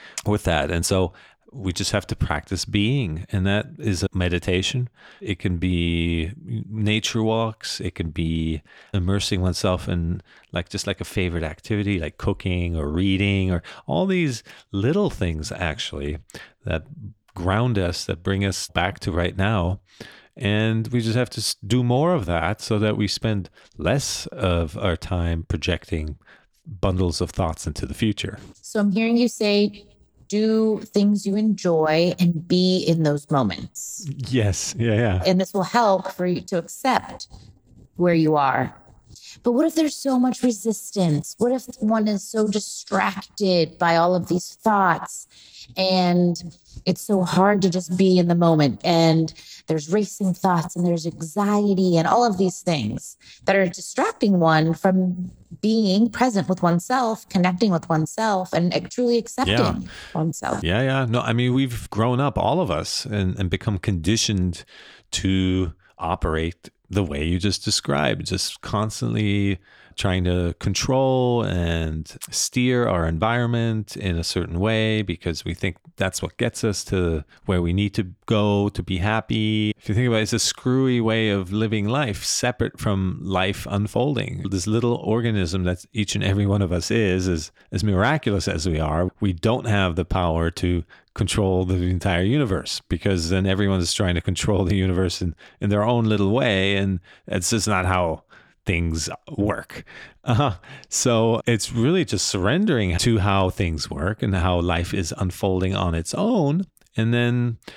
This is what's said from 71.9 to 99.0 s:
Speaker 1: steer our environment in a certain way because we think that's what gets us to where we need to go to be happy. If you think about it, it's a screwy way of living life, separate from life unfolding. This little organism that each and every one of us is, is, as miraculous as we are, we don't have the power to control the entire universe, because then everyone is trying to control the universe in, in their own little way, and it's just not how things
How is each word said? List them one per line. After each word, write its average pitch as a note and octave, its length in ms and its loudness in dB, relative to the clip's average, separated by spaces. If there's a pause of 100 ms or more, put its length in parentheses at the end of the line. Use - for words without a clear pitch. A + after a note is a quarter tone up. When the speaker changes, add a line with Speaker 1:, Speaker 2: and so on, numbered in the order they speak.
Speaker 1:
steer B2 580 0
our F2 200 0
environment A2+ 880 0
in F#2 220 -2
a E2 60 -2
certain E2+ 360 -2
way A2 420 0
because F2 440 -4
we F2+ 80 -4
think F#2 240 -6 (180)
that's F#2+ 260 -2
what - 160 -8
gets - 260 -2
us G#2+ 200 -2
to E2+ 400 0 (220)
where F2+ 160 0
we E2+ 120 0
need G2+ 200 0
to G#2+ 100 -2 (220)
go G#2 440 2
to - 120 -8
be F#2 160 -4
happy. G#2+ 800 0
If - 120 -16
you G#2 60 0
think B2 120 2
about A#2 100 2
it, A2 60 2
it's G#2+ 100 -2
a A2+ 60 2
screwy B2+ 600 0
way A2 300 2
of F#2+ 220 0
living G#2 360 0
life, B2 360 -2
separate - 560 -2
from F#2+ 420 0
life F#2+ 480 -2
unfolding. G#2 800 -2
This F#2 160 -2
little A#2 300 2
organism G2+ 680 0
that F2+ 280 -2
each G#2+ 220 -2
and G2+ 80 -2
every G2 240 2
one G2+ 140 2
of F2 100 0
us F2 180 -2
is, F#2 380 2
is, E2 240 -2 (200)
as - 120 -2
miraculous G#2 640 2
as F2 200 -2
we D#2 120 0
are, D#2+ 400 0
we G2 140 0
don't A2+ 340 0
have G2 280 2
the E2+ 100 0
power E2 460 0
to F2 320 -2 (300)
control F#2 500 0
the F#2 120 0
entire F2+ 480 0
universe, A2+ 640 0
because F2 400 0
then F#2+ 160 2
everyone F#2+ 340 2
is E2 140 0
trying F#2 220 2
to E2+ 60 0
control G2+ 420 0
the F#2 120 2
universe F#2 460 2
in, F2 140 -2 (260)
in G#2 80 0
their G#2 140 2
own A#2 220 2
little G2+ 260 2
way, G2+ 440 2
and G2 240 0 (280)
it's F#2+ 240 -2
just A2 160 0
not F#2 180 0
how F2+ 380 0 (420)
things E2 440 -2 (280)